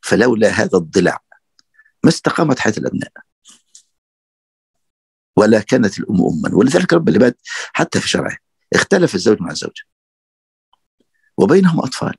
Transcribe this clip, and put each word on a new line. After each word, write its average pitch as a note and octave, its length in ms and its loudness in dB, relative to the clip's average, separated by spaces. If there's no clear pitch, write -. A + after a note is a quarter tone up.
فلولا A2 460 2
هذا G2 300 0
الضلع E2 400 0
ما - 80 4
استقامت - 480 -2
حياة A2 200 -4
الأبناء، - 340 -8
ولا G#2+ 240 4
كانت A2 380 -2
الأم - 180 -4
أماً. - 400 0
ولذلك E3+ 360 2
رب E3+ 160 2
العباد B2 260 2
حتى - 280 -2
في - 80 -8
شرعه - 280 -4
اختلف - 420 0
الزوج - 260 0
مع E2 100 -8
الزوجة، - 320 -12
وبينهم E3+ 440 4
أطفال، - 380 -8